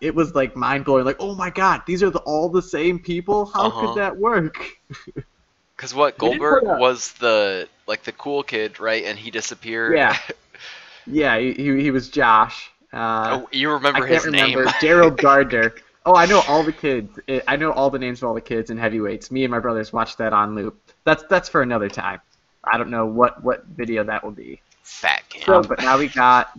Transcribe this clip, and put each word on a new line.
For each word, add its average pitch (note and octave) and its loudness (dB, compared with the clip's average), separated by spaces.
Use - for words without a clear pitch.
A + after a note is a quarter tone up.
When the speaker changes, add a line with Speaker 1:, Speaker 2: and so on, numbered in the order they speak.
Speaker 1:
it D3+ -4
was, D3+ -2
like, C3+ 0
mind-blowing. C3 0
Like, C3+ 0
"Oh G3+ -6
my F#3 -6
god, F#3+ 0
these F3+ 0
are F#3+ 4
the, - -4
all D#3 -2
the F3 0
same F3 -2
people? G3 -2
How G3+ -2
Speaker 2:
Uh-huh. A3+ -4
Speaker 1:
could - -6
that F#3+ -4
work?" G3 -2
<laughs> - -20
Speaker 2:
'Cause C3 -14
what, C#3+ 0
Speaker 3:
They - 0
didn't - -4
Speaker 2:
Goldberg - 4
Speaker 3:
put F#3+ 0
a C#3 0
Speaker 2:
was B2 0
the, G#2 0
like, G#2+ -8
the A#2+ -10
cool C#3+ -6
kid, G#2+ -6
right? A2 -2
And G#2 -6
he A2 -14
disappeared. A2+ -4
Speaker 1:
Yeah. B2 2
Speaker 2:
<laughs> - -16
Speaker 1:
Yeah, C3+ 2
he, B2+ -2
he, C#3 -2
he D3 0
was B2+ -2
Josh. A#2 2
Uh, A2+ -4
Speaker 2:
Oh, - -16
you C#3+ -2
remember C#3 0
Speaker 1:
I - -6
Speaker 2:
his D#3+ 2
Speaker 1:
can't D3+ -2
remember. C3 2
Speaker 2:
name. B2+ 2
<laughs> - -2
Speaker 1:
Gerald D#3+ 6
Gardner. B2+ 4
Oh, F3 8
I E3+ 6
know G3 6
all D3+ 4
the D#3 -2
kids. B2+ -4
I, C3 -2
I C3+ 2
know D#3 -2
all C3+ 2
the C3+ -4
names B2 -6
of B2+ -4
all A2+ -2
the A2+ -6
kids A2+ -4
in A2+ -6
Heavyweights. G#2+ -4
Me C3 0
and B2 0
my A#2+ -2
brothers A2+ -4
watched A2+ -4
that A2 -2
on G#2 2
loop. G#2 -8
That's, D#3 2
that's F3+ 0
for D3 2
another A2+ -2
time. F#2 -8
I A#2 2
don't A#2+ -4
know A2+ -2
what, A#2+ 2
what B2 -2
video A2+ -4
that G#2+ -4
will G#2+ -10
be. C2 -18
Speaker 2:
Fat - -4
kid. - -14
Speaker 1:
So, F#3 6
but - -4
now C3 2
we C#3+ 0
got B2 4